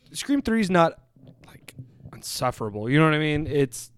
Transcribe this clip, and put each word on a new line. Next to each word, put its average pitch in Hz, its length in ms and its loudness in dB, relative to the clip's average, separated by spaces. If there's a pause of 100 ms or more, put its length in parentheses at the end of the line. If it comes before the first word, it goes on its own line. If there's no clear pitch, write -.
(120)
Scream 277 300 -2
three's 220 280 0
not, 170 280 4 (480)
like, - 280 -20 (380)
insufferable. 113 760 -6
You 143 80 4
know 160 60 6
what 156 100 2
I 151 40 0
mean? 151 280 -2
It's 143 520 -2